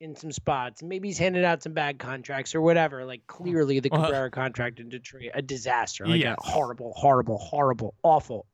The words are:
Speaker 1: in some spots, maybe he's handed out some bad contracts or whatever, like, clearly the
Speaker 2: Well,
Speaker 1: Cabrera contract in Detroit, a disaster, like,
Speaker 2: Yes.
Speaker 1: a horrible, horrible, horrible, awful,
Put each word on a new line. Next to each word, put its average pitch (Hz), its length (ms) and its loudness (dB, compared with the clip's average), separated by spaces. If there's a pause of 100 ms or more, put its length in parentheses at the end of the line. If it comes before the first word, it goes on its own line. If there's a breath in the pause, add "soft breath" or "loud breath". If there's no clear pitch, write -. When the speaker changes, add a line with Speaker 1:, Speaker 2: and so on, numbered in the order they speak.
Speaker 1:
in 160 140 -12
some 156 160 -12
spots, 131 500 -4
maybe 190 280 -6
he's 170 100 -4
handed 180 260 2
out 170 160 4
some 160 120 -10
bad 143 260 -2
contracts 135 560 -6
or 160 60 0
whatever, 160 440 4
like, 127 220 -14
clearly 156 540 0
the 131 100 2
Speaker 2:
Well, 156 140 4
Speaker 1:
Cabrera 135 260 0
contract 120 480 -4
in 117 100 -16
Detroit, 120 460 -14
a 143 80 -2
disaster, 123 640 -4
like, 165 160 4
Speaker 2:
Yes. 117 180 -2
Speaker 1:
a - 80 -10
horrible, 123 480 -2
horrible, 123 420 4
horrible, 117 560 0 (100)
awful, 139 500 2